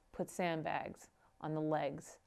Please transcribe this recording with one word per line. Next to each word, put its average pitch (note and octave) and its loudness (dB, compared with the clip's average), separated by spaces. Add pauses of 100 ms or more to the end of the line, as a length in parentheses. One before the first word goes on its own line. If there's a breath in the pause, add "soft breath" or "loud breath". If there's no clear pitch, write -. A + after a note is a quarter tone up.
(120)
put - -2
sandbags - 0 (340 soft breath)
on D#3 -2
the D#3 2
legs D3+ 0